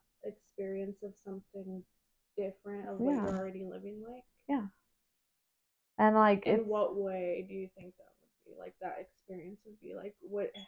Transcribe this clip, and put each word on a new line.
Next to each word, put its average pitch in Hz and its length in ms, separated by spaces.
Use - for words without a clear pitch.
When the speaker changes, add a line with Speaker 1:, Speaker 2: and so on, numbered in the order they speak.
Speaker 1:
experience 196 800
of 202 220
something 190 600
different 202 500
of 202 120
what 277 160
Speaker 2:
Yeah. 214 80
Speaker 1:
you're 190 140
already 190 280
living 196 420
like? 247 180
Speaker 2:
Yeah. 254 200
And, 214 180
like, 208 300
Speaker 1:
In 220 140
Speaker 2:
it's 220 80
Speaker 1:
what 208 280
way 185 520
do 196 60
you 190 240
think 180 200
that - 100
would - 80
be? - 140
Like, 185 220
that 175 180
experience 185 680
would 214 140
be, - 140
like, 196 280
what, 202 300